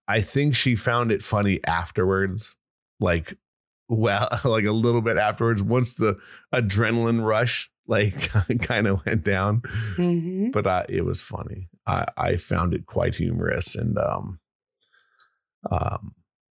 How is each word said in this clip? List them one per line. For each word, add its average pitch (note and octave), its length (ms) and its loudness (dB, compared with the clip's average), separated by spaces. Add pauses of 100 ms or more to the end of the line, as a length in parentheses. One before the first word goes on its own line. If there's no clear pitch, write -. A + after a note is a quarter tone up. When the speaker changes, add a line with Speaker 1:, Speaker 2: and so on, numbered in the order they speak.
Speaker 1:
I G#2+ 100 2
think C#3 360 0
she B2 200 2
found A#2+ 380 0
it - 100 -2
funny G2+ 420 2
afterwards, F#2+ 920 -2 (420)
like, F2 380 0 (500)
well, G#2+ 400 2 (100)
<laughs> - 60 -4
like, A2 220 2
a G#2 80 2
little A#2 280 2
bit A2 140 0
afterwards, G#2+ 480 2
once A#2+ 300 2
the G#2 260 0 (340)
adrenaline A#2 720 2
rush, A2 460 0 (160)
like, G#2 420 0
<laughs> A2+ 320 0
kind A2 260 0
of G2 180 0
went - 180 0
down. G2+ 380 0 (340)
Speaker 2:
Mm-hmm. F3+ 560 0
Speaker 1:
But, - 160 0
uh, F#2 220 2
it F2+ 160 -2
was F2+ 160 0
funny. - 480 -10 (180)
I, F#2 180 0 (120)
I F2+ 180 0
found F2 380 0
it - 140 -6
quite F2 280 -2
humorous. - 600 0
And, - 220 -2
um, - 420 -4 (1300)
um, - 420 -4 (380)